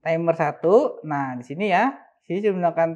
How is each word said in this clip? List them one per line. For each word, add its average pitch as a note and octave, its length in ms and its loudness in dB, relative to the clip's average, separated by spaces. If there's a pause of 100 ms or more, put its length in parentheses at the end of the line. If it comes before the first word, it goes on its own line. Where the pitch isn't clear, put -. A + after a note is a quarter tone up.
timer E3 320 0
satu. E3+ 720 2
Nah, C#3 320 -4
di A#2+ 80 -12
sini F#3+ 240 -4
ya, A3 240 2 (320)
sini F3+ 160 -4
sudah G#3 160 2
menggunakan E3 380 0